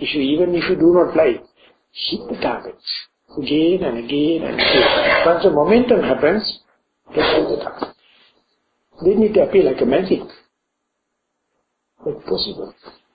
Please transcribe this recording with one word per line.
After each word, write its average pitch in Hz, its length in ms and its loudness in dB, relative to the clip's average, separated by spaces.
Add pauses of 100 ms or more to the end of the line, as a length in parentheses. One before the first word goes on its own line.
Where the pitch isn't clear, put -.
if 127 140 -6
you, 151 60 -2
even 165 340 0
if 165 140 -4
you 185 60 0
do 165 180 4
not 175 220 2
like, 156 280 2 (480)
hit - 380 -8
the 226 120 -8
targets - 420 -8 (540)
again 156 460 0
and 123 220 -4
again 147 380 0
and 123 120 -6
again. - 720 2
Once 170 180 2
the 190 80 4
momentum 202 500 4
happens, 147 580 0 (540)
get 151 80 0
to - 340 0
the - 80 -6
target. - 320 -12 (1080)
Then 196 200 4
it 208 140 2
appear - 260 4
like 135 180 0
a 127 40 0
magic. 151 340 0 (1800)
But - 220 -8
possible. - 480 -8 (420)